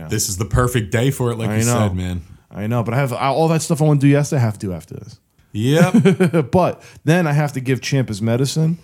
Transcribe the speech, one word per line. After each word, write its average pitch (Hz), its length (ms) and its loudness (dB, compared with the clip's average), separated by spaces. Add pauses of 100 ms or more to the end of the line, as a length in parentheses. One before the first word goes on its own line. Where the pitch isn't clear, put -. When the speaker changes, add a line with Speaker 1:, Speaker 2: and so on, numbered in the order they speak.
Speaker 1:
now. 78 40 -14
Speaker 2:
this 104 200 -2
is 98 80 -8
the 107 80 -2
perfect 120 480 0
day 120 180 0
for 123 220 -2
it, 110 40 -8
like 110 140 -6
Speaker 1:
I 107 80 -2
Speaker 2:
you 113 60 0
Speaker 1:
know. 117 240 2
Speaker 2:
said, 90 80 -4
man. 90 260 -6 (300)
Speaker 1:
I 104 160 -8
know, 117 160 -2
but 113 100 -4
I 127 40 -2
have, 135 140 -2
I, 120 140 -4
all 143 220 2
that 160 140 0
stuff 156 200 -4
I 151 40 2
wanna 147 120 4
do 135 80 4
yesterday, 143 340 2
I 117 40 2
have 110 160 -2
to 107 80 -6
do 90 40 -6
after 82 220 -12
this. - 240 -18 (340)
Speaker 2:
Yep. 170 1000 4
Speaker 1:
<laughs> - 0 -
But - 320 0 (220)
then 165 220 2
I 147 60 -2
have 147 220 0
to 131 80 -6
give 123 180 -2
Champ 135 280 -2
his 101 120 -6
medicine, 139 640 0